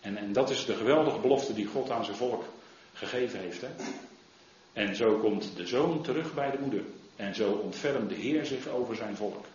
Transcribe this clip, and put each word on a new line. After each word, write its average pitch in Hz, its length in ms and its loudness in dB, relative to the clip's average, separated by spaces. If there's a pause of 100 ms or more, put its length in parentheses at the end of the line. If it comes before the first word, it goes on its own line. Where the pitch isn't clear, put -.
En, 101 160 -6
en 101 160 -4
dat 104 160 4
is - 160 -2
de 107 100 0
geweldige 143 440 4
belofte 131 340 4
die 107 120 0
God 127 260 -2
aan 113 140 0
zijn 101 120 -6
volk 120 260 -2 (500)
gegeven 110 460 -2
heeft, 87 220 -8
hè? 127 80 -8 (1040)
En 101 220 0
zo 110 220 6
komt 104 380 2
de 87 120 -6
zoon 151 340 4
terug 147 320 -2
bij 139 180 0
de 139 80 -2
moeder. 120 240 0 (320)
En 98 200 -6
zo 104 160 2
ontfermt 104 580 0
de 90 60 -2
Heer 139 300 0
zich 131 220 -4
over 117 280 -2
zijn 107 200 -6
volk. 98 400 -4